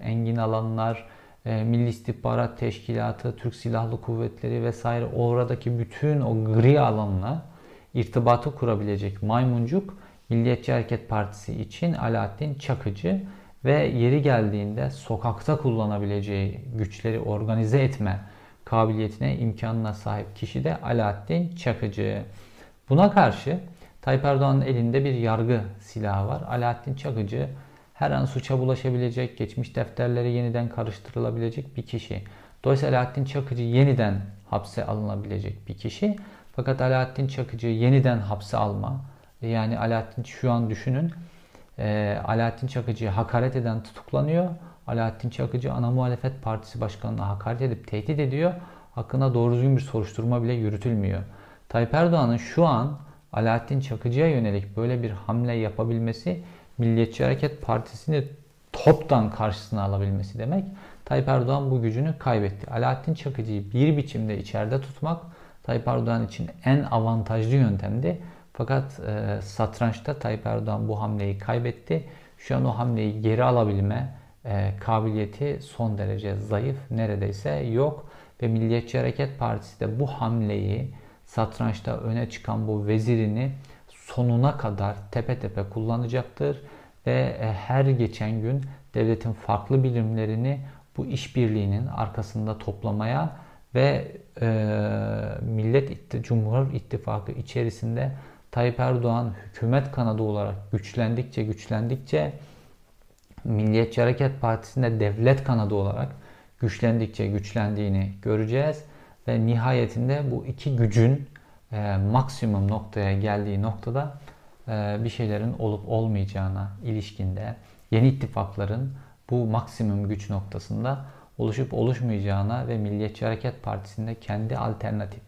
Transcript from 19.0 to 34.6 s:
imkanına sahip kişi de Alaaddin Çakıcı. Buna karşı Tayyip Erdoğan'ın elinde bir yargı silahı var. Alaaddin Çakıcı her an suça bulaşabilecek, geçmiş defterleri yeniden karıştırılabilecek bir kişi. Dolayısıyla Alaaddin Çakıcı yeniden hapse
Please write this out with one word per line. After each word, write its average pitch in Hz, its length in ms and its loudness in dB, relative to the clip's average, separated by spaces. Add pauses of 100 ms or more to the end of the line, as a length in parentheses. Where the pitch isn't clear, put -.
imkanına 113 560 -2
sahip 104 420 -6
kişi 127 280 -6
de 160 180 -2
Alaaddin 120 760 0
Çakıcı. 104 680 -2 (680)
Buna 180 220 8
karşı 185 480 4 (420)
Tayyip 135 240 2
Erdoğan'ın 139 360 4
elinde 131 440 2
bir 139 80 0
yargı 113 480 2 (180)
silahı 101 480 -2
var. 135 220 -4
Alaaddin 120 440 -2
Çakıcı 123 560 -2 (440)
her 147 180 0
an 135 140 2
suça 131 340 -2
bulaşabilecek, 123 800 0
geçmiş - 380 -4
defterleri 120 560 0
yeniden 120 380 0
karıştırılabilecek 117 1080 -4
bir 120 80 -4
kişi. 101 380 -6 (400)
Dolayısıyla 135 360 4
Alaaddin 131 260 -2
Çakıcı 135 380 -4
yeniden 117 580 6 (280)
hapse - 360 -4